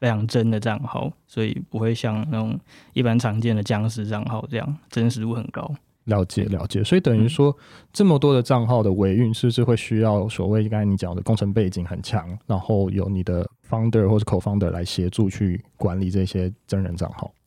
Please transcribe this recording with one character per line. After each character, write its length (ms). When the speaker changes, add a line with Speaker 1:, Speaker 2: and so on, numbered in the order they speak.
Speaker 1:
非 80
常 180
真 240
的 80
账 240
号， 300
所 160
以 120
不 100
会 160
像 360
那 80
种 200
一 80
般 160
常 220
见 140
的 80
僵 260
尸 180
账 180
号 260
这 60
样 200
真 200
实 120
度 140
很 180
高。 180
Speaker 2:
了 180
解， 200
了 220
解。 160
所 140
以 40
等 160
于 120
说， 220
Speaker 1:
嗯。 120
Speaker 2:
这 120
么 140
多 160
的 80
账 240
号 160
的 100
维 220
运， 180
是 140
不 40
是 120
会 140
需 220
要 300
所 200
谓 200
刚 120
才 40
你 120
讲 180
的 80
工 140
程 160
背 160
景 160
很 180
强， 340
然 120
后 320
有 180
你 140
的 240
founder 400
或 100
是 60
co-founder 460
来 140
协 260
助 180
去 340
管 240
理 100
这 140
些 280
真 160
人 140
账 160
号？ 180